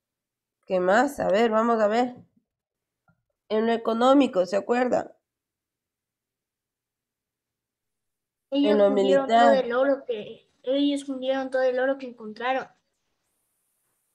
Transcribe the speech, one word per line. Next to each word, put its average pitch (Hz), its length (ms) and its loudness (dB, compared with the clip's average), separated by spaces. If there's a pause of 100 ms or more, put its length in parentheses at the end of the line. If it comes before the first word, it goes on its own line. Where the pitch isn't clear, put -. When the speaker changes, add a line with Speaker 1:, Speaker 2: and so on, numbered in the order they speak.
(640)
Speaker 1:
¿Qué 185 140 -2
más? 220 400 0
A 180 100 -2
ver, 220 200 2
vamos 226 320 0
a 208 60 2
ver. 247 280 -2 (1300)
En 220 180 -2
lo 233 60 0
económico, 233 720 2
¿se 196 120 -2
acuerda? 240 600 -2 (3250)
Speaker 2:
Ellos 277 240 2
Speaker 1:
En 208 60 2
lo 202 80 4
Speaker 2:
fundieron 269 400 2
Speaker 1:
militar. 233 260 4
Speaker 2:
todo 262 120 2
el 233 80 -6
oro 269 320 0
que, 220 440 -12 (140)
ellos 277 420 -2
fundieron 262 440 -6
todo 254 140 -2
el 254 160 0
oro 269 180 -2
que 269 100 -14
encontraron. 233 600 -8 (1500)